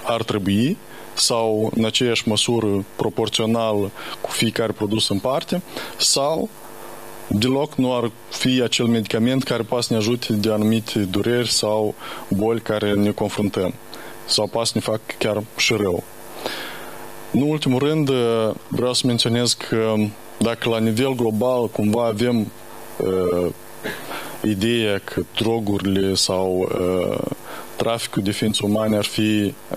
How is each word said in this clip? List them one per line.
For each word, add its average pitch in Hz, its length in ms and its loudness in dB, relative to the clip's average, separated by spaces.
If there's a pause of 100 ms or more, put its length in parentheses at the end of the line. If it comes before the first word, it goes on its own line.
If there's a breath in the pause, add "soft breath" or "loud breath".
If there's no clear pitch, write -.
ar 113 200 0
trebui 107 540 2 (420 loud breath)
sau 110 560 2
în 113 100 2
aceeași 117 420 0
măsură 107 580 2 (100)
proporțional 110 960 0 (300 loud breath)
cu - 100 -8
fiecare 113 400 0
produs 107 380 0
în 101 100 0
parte, 165 420 -2 (360 loud breath)
sau 156 520 0 (800)
deloc 131 460 0
nu 127 200 2
ar 117 160 0 (180)
fi 127 340 2
acel 117 220 2
medicament 117 580 2
care 113 200 0
poate 120 220 0
să - 80 0
ne 110 60 2
ajute 117 340 0
de 107 180 2
anumite 107 480 2
dureri 104 520 2
sau 107 440 2 (340 loud breath)
boli 107 320 2
care 104 320 2
ne 101 180 4
confruntăm. 101 600 0 (520 loud breath)
Sau 107 220 2
poate 113 200 0
să - 80 -2
ne 107 60 2
facă 110 200 0 (160)
chiar 104 260 0 (140)
și - 160 2
rău. 101 300 2 (1300 loud breath)
În 117 100 2
ultimul 143 380 2
rând, 147 300 2 (580)
vreau 123 260 0
să 127 140 2
menționez 120 460 2
că 110 400 0 (440)
dacă 117 320 0
la 113 100 2
nivel 117 360 2
global 120 520 2
cumva 113 380 0
avem, 113 460 2 (460)
uh, 90 500 2 (960 loud breath)
ideea 107 600 2
că - 180 -4 (140)
drogurile 98 800 2
sau, 92 440 2
uh, 92 600 0 (580 loud breath)
traficul 117 480 -2
de 101 80 0
ființe 107 340 0
umane 110 320 2
ar 101 80 2
fi, 107 480 2 (240)